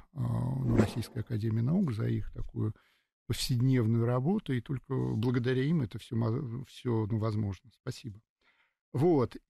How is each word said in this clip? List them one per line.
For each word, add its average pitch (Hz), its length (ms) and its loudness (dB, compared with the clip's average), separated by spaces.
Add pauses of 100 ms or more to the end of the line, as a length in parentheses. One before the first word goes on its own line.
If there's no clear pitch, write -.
(120)
э, - 60 -10
ну, 117 580 0
Российской 110 440 0
академии 110 420 -2
наук 156 300 2
за 117 160 -2
их 110 240 -2
такую 113 420 -4 (520)
повседневную 117 800 2
работу, 131 480 0
и 123 80 0
только 131 340 -6
благодаря 127 680 0
им 156 200 2
это 107 160 -6
все - 160 -10
мо-, 117 520 -2
все, 113 440 -2
ну, 113 80 0
возможно. 107 520 -2 (100)
Спасибо. 110 400 -12 (720)
Вот. 139 440 4 (140)